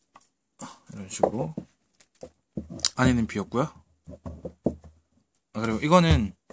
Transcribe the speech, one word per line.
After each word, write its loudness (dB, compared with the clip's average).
이런 -12
식으로. -2
안에는 2
비었고요. -4
아, -6
그리고 0
이거는, 6